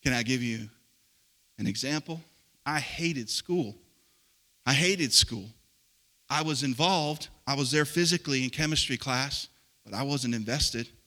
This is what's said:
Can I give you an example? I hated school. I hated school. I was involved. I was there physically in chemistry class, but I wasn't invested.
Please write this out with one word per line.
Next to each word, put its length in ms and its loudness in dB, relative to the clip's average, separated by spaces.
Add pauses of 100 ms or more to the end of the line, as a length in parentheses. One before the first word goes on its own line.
Can 100 2
I 100 2
give 200 0
you 280 -4 (880)
an 80 -2
example? 560 -4 (420)
I 140 0
hated 500 -4
school. 460 -2 (880)
I 80 4
hated 400 4
school. 340 4 (840)
I 120 2
was 200 0
involved. 680 0 (180)
I 80 0
was 160 0
there 140 4
physically 600 0
in 60 -2
chemistry 460 0
class, 520 -4 (360)
but 80 -14
I 120 -4
wasn't 300 -2
invested. 540 -2 (180)